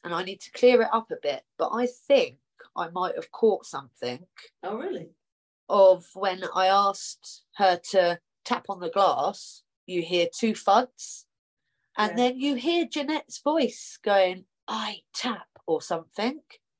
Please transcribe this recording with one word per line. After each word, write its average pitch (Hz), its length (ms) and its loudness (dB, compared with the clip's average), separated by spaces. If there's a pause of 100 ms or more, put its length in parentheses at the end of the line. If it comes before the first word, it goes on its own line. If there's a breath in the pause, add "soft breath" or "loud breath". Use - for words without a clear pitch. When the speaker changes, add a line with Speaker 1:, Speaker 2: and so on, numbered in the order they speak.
Speaker 1:
and 170 80 -8
I 170 100 -4
need 190 180 -10
to - 100 -20
clear 247 320 6
it - 100 -2
up 220 180 -4
a 156 100 -8
bit. 139 220 -4 (140)
But - 160 -2
I 240 140 -2 (200)
think 202 300 2 (400)
I 165 120 -6
might 180 260 -4
have - 160 -10
caught - 340 2
something. 135 600 -10 (380 loud breath)
Speaker 2:
Oh, 202 140 -6
really? 269 320 -8 (600)
Speaker 1:
Of 190 440 6
when 190 300 -4 (100)
I 185 140 2
asked - 760 0 (120)
her 185 240 4 (120)
to 175 280 2 (240)
tap - 260 -4
on 190 100 -10
the 175 100 -8
glass, 170 720 0 (240)
you 180 140 -2
hear 170 320 0
two 220 220 0
thuds, - 720 0 (720)
and 214 140 0
Speaker 2:
Yeah. - 60 -8
Speaker 1:
then 247 220 0
you 277 160 -2
hear 339 300 -2
Jeanette's 294 540 -8
voice 285 640 -2
going, 185 420 2 (220)
"I 220 360 -8 (100)
tap," 233 340 -8 (180)
or 160 160 -2
something. 220 600 -6 (380)